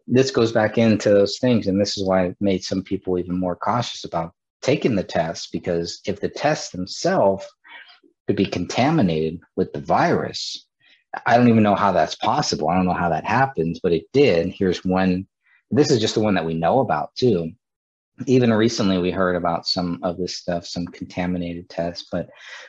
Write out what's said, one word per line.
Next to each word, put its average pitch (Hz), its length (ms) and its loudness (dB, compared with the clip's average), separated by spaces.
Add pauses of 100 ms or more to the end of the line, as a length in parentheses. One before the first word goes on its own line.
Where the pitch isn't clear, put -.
this 131 240 4
goes 113 220 2
back 107 240 2
into 110 320 4
those 101 300 4
things, 117 280 2
and 95 140 2
this - 160 -2
is 95 100 -4
why 92 200 2
it 92 120 -8
made 98 240 0
some 95 200 -4
people 95 340 -4
even 90 200 -4
more 90 200 -2
cautious - 480 -4
about 82 280 -8 (280)
taking 139 340 0
the 90 80 0
test, - 480 -6
because 85 540 -4
if 98 140 -6
the 87 100 -4
tests - 420 -4
themselves 98 760 0 (800)
could 101 80 0
be 98 100 2
contaminated 87 920 0 (160)
with 92 180 -2
the 76 80 -8
virus, 95 840 -2 (600)
I 120 120 4
don't 123 100 6
even 113 160 6
know 101 120 4
how 98 160 4
that's 80 240 0
possible. 107 540 -2
I 87 60 2
don't 92 100 2
know 87 80 0
how 85 160 -2
that 78 160 -2
happens, 104 560 0
but 87 120 2
it 82 100 0 (100)
did. 95 360 4
Here's 92 360 -2
one. 92 420 0 (440)
This 139 200 4
is 123 80 4
just 107 140 0
the 113 80 0
one 104 140 2
that 82 100 0
we 82 80 -4
know 82 280 2
about, 80 340 -4
too. 90 360 0 (760)
Even 123 260 4
recently, 107 440 2
we 90 140 0
heard 90 240 0
about 85 300 -2
some 87 380 -4
of 90 140 -4
this 90 180 -6
stuff, 85 320 -6
some 87 200 -8
contaminated 90 800 -8
tests, 85 420 -8
but 87 180 -6 (400)